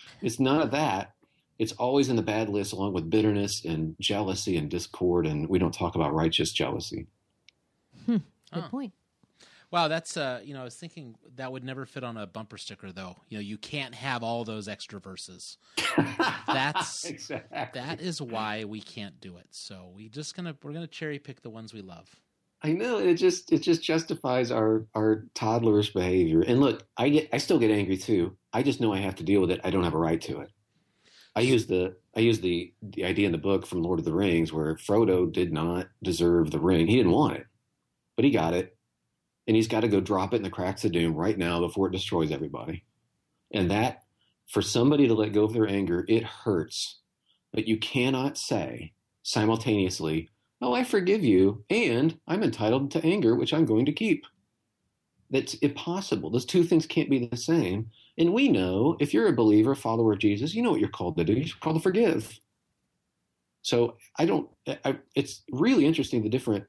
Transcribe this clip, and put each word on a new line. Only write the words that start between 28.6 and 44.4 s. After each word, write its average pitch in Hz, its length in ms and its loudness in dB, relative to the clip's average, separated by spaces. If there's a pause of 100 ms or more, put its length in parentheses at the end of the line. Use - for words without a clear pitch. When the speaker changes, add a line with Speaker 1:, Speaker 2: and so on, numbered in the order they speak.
Speaker 1:
just 127 180 0
know 110 120 2
I 95 60 0
have 98 180 -2
to - 80 -12
deal 98 160 4
with 87 100 2
it. 90 140 -2
I 92 60 0
don't 92 140 2
have 80 100 0
a 78 40 0
right 82 240 0
to 71 180 -10
it. 71 100 -16 (840)
I 110 60 -2
use 120 280 2
the, 92 280 -2 (180)
I 113 60 -2
use 113 200 4
the, 87 420 -2
the 95 220 -8
idea 92 220 2
in 87 60 2
the 82 60 -2
book 95 280 0
from 87 160 -4
Lord 85 180 0
of 80 40 -6
the 80 80 -2
Rings 82 400 2
where 78 220 -2
Frodo 92 580 2
did 90 200 -2
not 85 340 -2 (160)
deserve 85 480 2
the 76 100 -2
ring. 85 280 4
He 113 80 4
didn't 98 160 4
want 123 240 2
it, 69 100 -12 (720)
but 117 100 2
he 143 40 6
got 82 220 2
it. 90 240 -2 (720)
And 110 100 4
he's 110 120 4
gotta 113 200 2
go 101 120 4
drop 95 340 0
it 117 40 2
in 104 40 -2
the 95 80 -6
cracks 95 340 -4
of 98 80 2
doom 85 220 2
right 92 240 0
now 85 220 0
before 90 260 0
it 90 60 -2
destroys 85 380 -2
everybody. 71 540 -8 (720)
And 92 160 0
that, 107 320 0 (440)